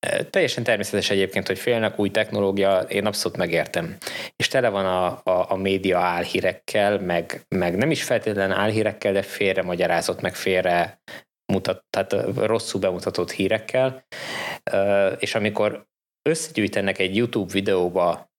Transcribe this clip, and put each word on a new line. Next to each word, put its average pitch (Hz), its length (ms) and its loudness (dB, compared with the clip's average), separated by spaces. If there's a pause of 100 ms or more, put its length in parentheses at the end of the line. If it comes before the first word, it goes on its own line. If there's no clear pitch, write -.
Ö, - 160 0
teljesen 151 400 0
természetes 104 460 0
egyébként, 98 380 0
hogy 92 120 0
félnek, 113 400 0
új 101 120 2
technológia, 98 680 2
én 101 260 -2
abszolút 104 320 -2
megértem. 170 600 -2 (380)
És - 120 -2
tele 123 220 2
van 98 160 0
a, 92 380 0
a, 92 280 2
a 98 40 0
média 95 440 2
álhírekkel, 90 1000 0
meg, 87 460 -2 (100)
meg 90 200 0
nem 127 160 2
is 143 120 -2
feltétlen 101 480 0
álhírekkel, 104 600 0
de 95 80 2
félre 95 400 0
magyarázott, 87 600 0
meg 90 140 -2
félre 90 680 0 (520)
mutat-, 95 360 -2
tehát, 98 240 -2
ö, - 320 0
rosszul 107 360 -2
bemutatott 90 500 -2
hírekkel. 127 720 -2 (680)
Ö, 98 360 4
és - 280 -2
amikor 104 520 -2 (420)
összegyűjtenek 104 680 -2
egy 95 160 0
YouTube 110 380 0
videóba 90 840 2